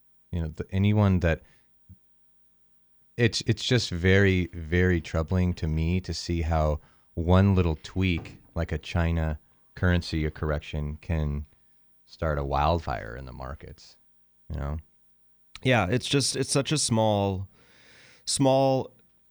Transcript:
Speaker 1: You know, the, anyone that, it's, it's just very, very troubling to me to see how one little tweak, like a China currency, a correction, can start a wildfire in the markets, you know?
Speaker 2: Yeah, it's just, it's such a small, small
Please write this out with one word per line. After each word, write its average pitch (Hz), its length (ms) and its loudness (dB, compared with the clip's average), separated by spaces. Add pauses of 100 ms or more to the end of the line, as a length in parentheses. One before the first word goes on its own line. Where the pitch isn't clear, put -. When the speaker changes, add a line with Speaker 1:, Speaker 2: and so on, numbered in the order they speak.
(320)
Speaker 1:
You 87 100 -4
know, 80 140 -4
the, - 160 -8
anyone 101 480 2
that, 82 220 2 (1700)
it's, 117 300 2
it's - 180 0
just - 260 0
very, 92 600 4
very 87 480 2
troubling 90 540 0
to - 140 -4
me 80 320 0
to 90 120 -8
see 85 300 -4
how 78 380 0 (340)
one 92 400 4
little 85 300 2
tweak, 92 540 -2 (180)
like 85 160 -2
a 80 60 -2
China 82 600 -2 (380)
currency, 87 480 0
a 78 60 -2
correction, 76 680 -6
can 73 440 -4 (640)
start 78 320 -4
a 71 60 -4
wildfire 69 720 -2
in 67 100 -14
the 64 60 -16
markets, - 640 -16 (560)
you 76 60 -6
know? 71 200 -6 (840)
Speaker 2:
Yeah, 120 260 4
it's 117 200 -2
just, 139 280 0
it's 131 140 -4
such 139 220 -2
a 151 60 0
small, 101 680 0 (800)
small 135 640 2 (400)